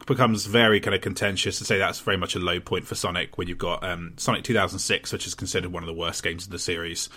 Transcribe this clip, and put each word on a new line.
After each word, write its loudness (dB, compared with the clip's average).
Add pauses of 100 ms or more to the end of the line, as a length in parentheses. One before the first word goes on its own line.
becomes 4
very 8
kind 2
of 2
contentious. -2
To -8
say 2
that's 0
very 2
much -2
a -2
low 0
point -4
for -8
Sonic -4
when -4
you've -6
got, -2
um, -6
Sonic -2
two 2
thousand 2
six, -2
which -6
is -8
considered -4
one -6
of -8
the -6
worst -4
games -4
of -14
the -10
series. -4